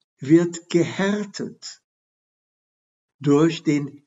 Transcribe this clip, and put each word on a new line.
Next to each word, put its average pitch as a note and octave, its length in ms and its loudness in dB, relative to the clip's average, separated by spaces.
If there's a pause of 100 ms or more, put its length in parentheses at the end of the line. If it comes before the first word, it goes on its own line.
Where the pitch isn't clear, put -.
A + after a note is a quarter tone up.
(180)
wird E3+ 520 0
gehärtet G3 1120 -4 (1400)
durch D3 460 2
den D3 420 -4